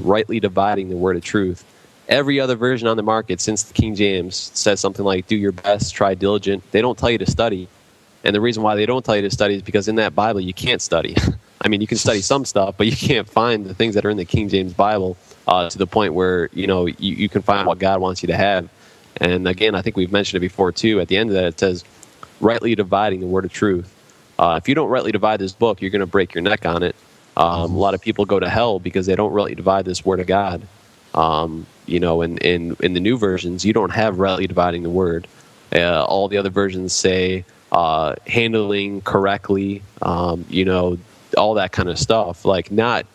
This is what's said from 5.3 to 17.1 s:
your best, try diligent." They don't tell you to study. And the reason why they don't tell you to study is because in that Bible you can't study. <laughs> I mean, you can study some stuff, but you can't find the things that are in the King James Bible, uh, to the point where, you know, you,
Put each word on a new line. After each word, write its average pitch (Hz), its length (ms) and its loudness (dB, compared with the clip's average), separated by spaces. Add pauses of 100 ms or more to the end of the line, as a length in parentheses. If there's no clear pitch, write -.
your 98 160 0
best, 101 420 -2
try 98 200 2
diligent." 98 580 0
They 107 100 4
don't 123 160 -2
tell 120 120 2
you 113 80 2
to 92 120 2
study. 101 380 -2 (560)
And 101 100 2
the 104 60 2
reason 110 240 0
why 107 100 2
they 104 100 2
don't 123 200 -2
tell 113 120 2
you 101 60 2
to 98 80 -2
study 101 240 0
is 98 80 -4
because 101 240 0
in 110 80 0
that 104 200 0
Bible 104 260 0
you 90 120 -4
can't - 300 -2
study. - 340 -2 (220)
<laughs> - 240 -20
I - 60 0
mean, 104 120 2
you 107 60 -2
can 117 120 -2
study 113 220 0
some 135 240 0
stuff, 98 320 0
but 104 120 2
you 127 80 0
can't 107 320 0
find 113 360 2
the 92 100 -12
things 113 200 0
that 101 100 2
are 104 60 2
in 107 60 0
the 90 80 -4
King 104 240 -2
James 92 260 0
Bible, 98 420 0 (300)
uh, 87 240 2
to - 80 -10
the 95 80 0
point 95 280 0
where, 90 380 0
you 95 140 -4
know, 92 200 2
you, - 100 -4 (180)